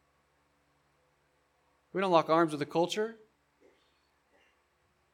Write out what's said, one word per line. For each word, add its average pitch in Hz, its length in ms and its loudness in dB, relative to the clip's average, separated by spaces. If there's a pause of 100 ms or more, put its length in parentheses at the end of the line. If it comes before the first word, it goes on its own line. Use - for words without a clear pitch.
(1900)
We 185 80 -4
don't 190 100 0
lock 160 180 4
arms 160 220 2
with 147 80 -6
the 147 60 -2
culture. 190 500 -4 (2000)